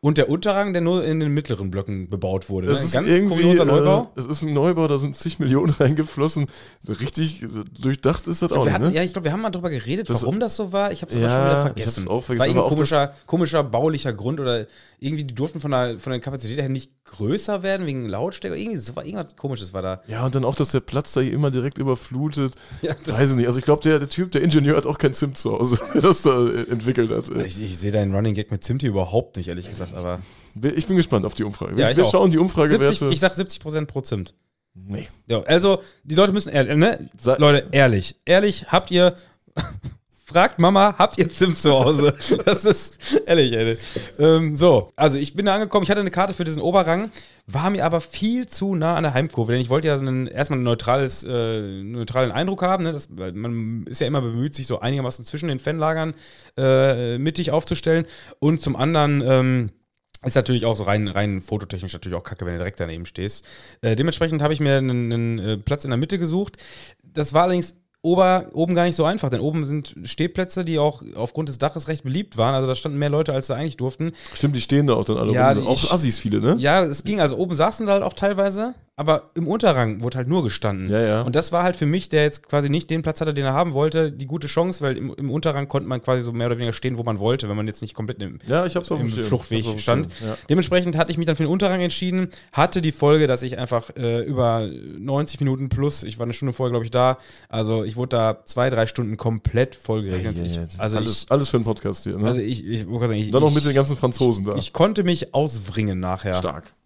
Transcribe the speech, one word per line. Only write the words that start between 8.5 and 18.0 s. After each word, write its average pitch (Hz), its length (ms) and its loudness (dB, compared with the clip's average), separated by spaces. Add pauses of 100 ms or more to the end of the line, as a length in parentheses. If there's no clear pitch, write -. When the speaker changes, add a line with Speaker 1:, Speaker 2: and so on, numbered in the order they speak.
Speaker 1:
Ich - 40 0
glaub, 151 80 4
Speaker 2:
auch - 20 4
Speaker 1:
wir 143 80 4
Speaker 2:
nicht, 95 80 0
Speaker 1:
hatten, 156 120 2
Speaker 2:
ne? - 40 0
Speaker 1:
ja, 165 60 0
ich 180 100 -2
glaub, 185 120 -6
wir 151 80 0
haben 202 100 -4
mal 220 80 -4
drüber 175 180 -6
geredet, 147 400 -6
Speaker 2:
Das 120 140 0
Speaker 1:
warum 156 180 -2
das 233 160 -2
so 196 160 -6
war. 202 200 -2
Ich - 100 -10
hab's 139 140 -10
aber 113 80 2
Speaker 2:
Ja, 117 40 2
Speaker 1:
schon 127 120 2
wieder 135 120 4
Speaker 2:
ich 139 60 4
hab's 143 160 2
Speaker 1:
vergessen. 107 340 -4
Speaker 2:
auch 123 160 -2
vergessen, 123 140 -2
Speaker 1:
War 131 80 4
irgendein 147 180 2
Speaker 2:
aber - 80 2
auch 151 60 2
das 143 100 2
Speaker 1:
komischer, 143 260 0 (120)
komischer 160 360 0
baulicher 135 520 0
Grund 123 260 -4
oder 120 260 -2 (340)
irgendwie, 147 240 -6
die 127 100 -10
durften 156 260 -6
von 143 100 -6
der, 123 280 0
von 131 140 -8
der 123 80 -4
Kapazität 127 420 -8
her 135 80 -4
nicht 131 220 -8 (120)
größer 190 580 -4
werden, 190 240 -2
wegen 131 220 -6